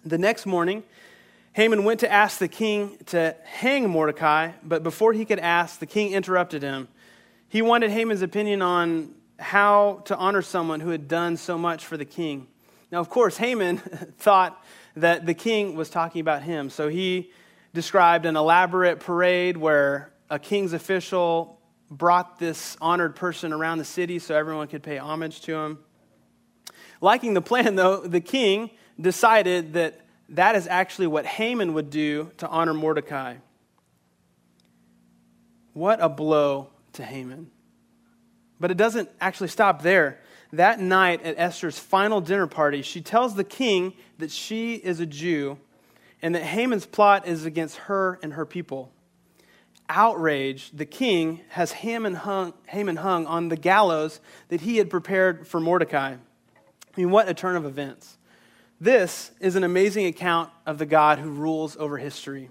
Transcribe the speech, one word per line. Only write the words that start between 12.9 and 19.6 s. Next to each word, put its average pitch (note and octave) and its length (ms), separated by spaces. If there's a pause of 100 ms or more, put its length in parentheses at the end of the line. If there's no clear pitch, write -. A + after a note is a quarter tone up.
Now, F3 80
of E3+ 100
course, A#3 280
Haman G#3 400
<laughs> F3 400
thought F#3+ 460 (320)
that E3+ 300
the E3+ 80
king G#3 420
was D#3+ 140
talking E3 320
about D3+ 220
him, D3 260
so D3+ 180
he F#3 440 (420)
described E3+ 520
an D#3+ 100
elaborate F3 640
parade F3+ 580
where C#3+ 560 (160)